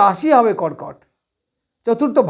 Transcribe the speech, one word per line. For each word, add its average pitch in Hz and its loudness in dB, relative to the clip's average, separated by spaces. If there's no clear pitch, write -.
রাশি 202 0
হবে 226 2
কর্কট, 147 -10
চতুর্থ 233 -2